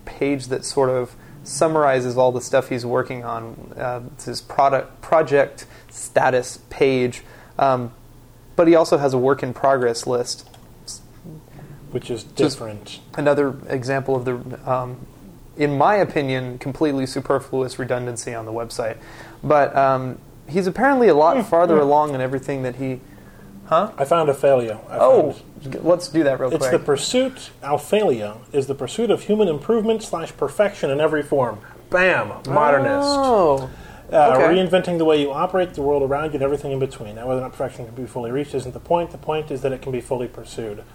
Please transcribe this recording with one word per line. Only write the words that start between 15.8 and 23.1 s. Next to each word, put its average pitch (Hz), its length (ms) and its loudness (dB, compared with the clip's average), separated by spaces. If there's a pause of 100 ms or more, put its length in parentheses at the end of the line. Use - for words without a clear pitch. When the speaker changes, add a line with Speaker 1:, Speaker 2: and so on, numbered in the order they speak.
Speaker 1:
opinion, 131 600 -2
completely 139 460 -2
superfluous 131 760 -2
redundancy 123 560 -6
on 113 120 -8
the 113 60 -8
website. 113 440 -6 (460)
But, 139 340 4
um, 131 420 0 (300)
he's 180 180 0
apparently 240 420 4
a 156 60 8
lot 156 220 6
Speaker 2:
Hmm, 233 60 0
Speaker 1:
farther 170 340 4
Speaker 2:
hmm. 151 60 6
Speaker 1:
along 147 320 4
in 131 80 -4
everything 135 400 -4
that 123 140 -4
he 131 240 -6 (640)